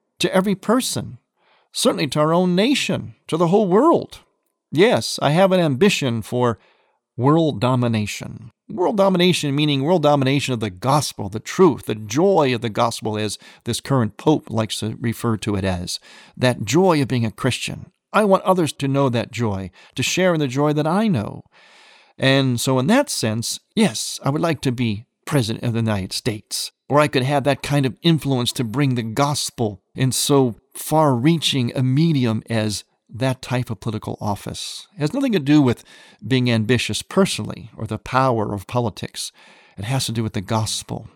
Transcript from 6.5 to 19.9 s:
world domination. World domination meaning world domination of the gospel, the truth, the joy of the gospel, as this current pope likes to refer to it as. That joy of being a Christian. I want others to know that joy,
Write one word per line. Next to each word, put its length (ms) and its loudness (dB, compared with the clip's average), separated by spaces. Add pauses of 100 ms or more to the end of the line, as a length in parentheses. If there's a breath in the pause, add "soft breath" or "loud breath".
world 460 2
domination. 880 -2 (200)
World 280 -2
domination 560 2
meaning 300 0
world 180 2
domination 520 2
of 80 -4
the 100 -4
gospel, 580 -2
the 100 -8
truth, 460 2
the 80 -4
joy 600 2
of 60 -6
the 100 -4
gospel, 460 -2
as 200 -4 (280 loud breath)
this 160 -4
current 360 0
pope 320 0
likes 300 -4
to 200 -6
refer 380 -2
to 180 -4
it 100 -2
as. 340 -4 (360 loud breath)
That 280 -2
joy 380 2
of 80 -2
being 160 0
a 40 -4
Christian. 600 -6 (220)
I 100 2
want 200 2
others 300 0
to 140 -6
know 220 2
that 220 -2
joy, 380 -4 (240 soft breath)